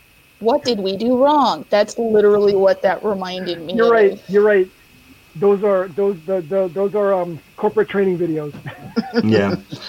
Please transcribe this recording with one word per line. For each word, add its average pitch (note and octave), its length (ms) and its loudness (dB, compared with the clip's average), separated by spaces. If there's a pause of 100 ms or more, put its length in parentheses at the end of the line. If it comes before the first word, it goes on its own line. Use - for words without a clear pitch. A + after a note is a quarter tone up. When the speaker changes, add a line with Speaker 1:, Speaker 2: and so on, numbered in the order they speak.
(400)
Speaker 1:
What B3 240 0
did A#3+ 160 -2
we F#3+ 180 -4
do A#3+ 260 0
wrong?" C#4 480 2
That's G#3+ 260 0
literally G#3 580 2
what F#3+ 280 2
that F#3 200 -2
reminded F#3 580 -6
me D#3+ 120 -10
Speaker 2:
You're A3+ 140 2
Speaker 1:
of. A#3 40 4 (200)
Speaker 2:
right. - 180 -10
You're G3+ 140 2
right. G3+ 260 4 (680)
Those G3 280 2
are, G3 240 0
those, G3 360 -2
the, F#3+ 160 -2
the, F#3 280 -2
those G3 260 -4
are, G3+ 180 0
um, F3 260 -4 (180)
corporate G#3 320 -2
training F#3+ 300 0
videos. D#3 400 -4
<laughs> - 640 -6
Speaker 3:
Yeah. A2 320 2 (340)